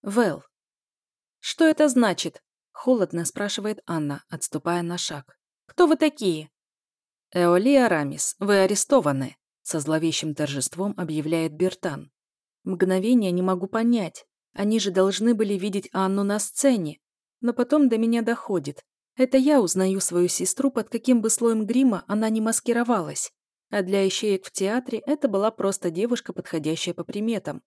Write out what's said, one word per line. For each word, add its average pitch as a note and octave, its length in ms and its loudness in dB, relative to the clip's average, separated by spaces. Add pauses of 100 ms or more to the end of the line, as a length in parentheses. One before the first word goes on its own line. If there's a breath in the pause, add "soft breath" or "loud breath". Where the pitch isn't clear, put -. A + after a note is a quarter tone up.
Вэл. G3+ 420 -2 (960)
«Что - 240 0
это D#4 240 6
значит?» — A3+ 560 0 (300)
холодно A3 500 0
спрашивает G3+ 600 -6
Анна, D3 420 -6
отступая E3+ 540 -6
на E3+ 160 -6
шаг. - 420 -10 (280)
«Кто F4 200 4
вы D4+ 80 4
такие?» F#3 540 -2 (800)
«Эолия G3 560 4
Рамис, D3 500 -2
вы G3+ 200 2
арестованы», — F#3+ 800 2 (240)
со - 180 -6
зловещим D#3 560 -2
торжеством D3+ 640 -4
объявляет D#3+ 560 -4
Бертан. D#3+ 580 -6 (540)
Мгновение F#3 680 2
не F3+ 100 0
могу F#3 260 -2
понять. A3+ 580 -2 (260)
Они G#3+ 300 0
же G3+ 100 -2
должны G3 420 2
были G#3 200 0
видеть F#3+ 400 -4
Анну F#3+ 300 0
на G3+ 160 0
сцене. G3+ 600 0 (400)
Но A#3+ 140 -2
потом C4 340 2
до A#3 100 2
меня A3+ 240 2
доходит. G3 600 -4 (320)
Это C4 220 4
я C4+ 240 6
узнаю F#3+ 400 0
свою F3 260 2
сестру, B3+ 440 -2
под A3 180 -4
каким A#3 320 2
бы A3 80 0
слоем A3+ 360 0
грима A#3 400 2
она G#3+ 220 0
ни A3 140 0
маскировалась. A3+ 880 -2 (380)
А G#3 120 -2
для G3 240 0
ищеек F#3+ 400 -2
в - 60 -16
театре A3 540 -4
это C#4+ 240 0
была G3+ 220 0
просто G3 380 -4
девушка, A3+ 440 -4
подходящая D#3+ 600 -6
по E3 120 -10
приметам. G#3 600 -6